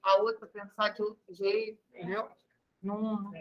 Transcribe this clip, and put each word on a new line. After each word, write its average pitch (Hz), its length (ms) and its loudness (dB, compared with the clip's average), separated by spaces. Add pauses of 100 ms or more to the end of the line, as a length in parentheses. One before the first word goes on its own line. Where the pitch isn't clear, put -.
a 190 140 8
outra 220 300 0
pensar 202 440 -4
de 214 120 -6
outro 214 300 -6
jeito, 208 460 0 (160)
entendeu? 185 340 -6 (540)
Não, 208 180 -4
não 214 300 -2 (100)